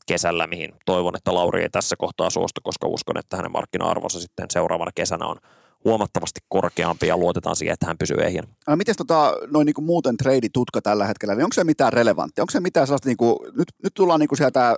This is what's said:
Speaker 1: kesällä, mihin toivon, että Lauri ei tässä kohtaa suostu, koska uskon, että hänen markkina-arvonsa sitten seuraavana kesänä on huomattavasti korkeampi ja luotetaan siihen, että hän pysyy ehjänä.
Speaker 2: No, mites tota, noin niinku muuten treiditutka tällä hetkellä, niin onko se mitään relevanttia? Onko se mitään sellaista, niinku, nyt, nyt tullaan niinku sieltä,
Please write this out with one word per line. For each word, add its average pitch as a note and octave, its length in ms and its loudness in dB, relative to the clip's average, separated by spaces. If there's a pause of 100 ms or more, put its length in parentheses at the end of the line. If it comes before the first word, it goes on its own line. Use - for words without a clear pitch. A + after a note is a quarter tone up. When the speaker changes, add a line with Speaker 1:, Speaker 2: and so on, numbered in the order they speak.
Speaker 1:
kesällä, E2+ 420 -2
mihin D#2+ 260 -10 (120)
toivon, F2+ 300 0
että F2+ 180 -4
Lauri F2 300 0
ei E2 60 -4
tässä - 260 -2
kohtaa E2+ 340 -4
suostu, F2 340 -4
koska - 240 -6
uskon, - 300 -6
että - 200 -10
hänen F2 140 -8
markkina-arvonsa E2+ 680 -4
sitten F2 320 -12
seuraavana E2+ 440 -2
kesänä E2+ 300 -4
on D#2+ 120 -8 (480)
huomattavasti G#2 540 0 (100)
korkeampi E2+ 580 -2
ja E2 100 2
luotetaan F2 380 0
siihen, E2 180 -2
että - 120 -2
hän E2 120 -4
pysyy D#2 200 -2
ehjänä. E2 300 -2 (200)
Speaker 2:
No, D3 80 2
mites F#3+ 220 -2
tota, D3 360 2 (180)
noin D3+ 140 4
niinku D3 160 0
muuten D#3 360 0
treiditutka B2 640 0
tällä G#2 260 2
hetkellä, G2+ 280 -2
niin B2 80 0
onko G3 100 0
se - 100 2
mitään C#3+ 300 4
relevanttia? G#2+ 480 2
Onko - 100 -2
se C#4 80 0
mitään E3+ 280 2
sellaista, C#3 220 0
niinku, A#2 360 2 (100)
nyt, D3+ 120 0 (160)
nyt F#3+ 100 -4
tullaan F3 260 4
niinku D3+ 160 2
sieltä, B2+ 420 4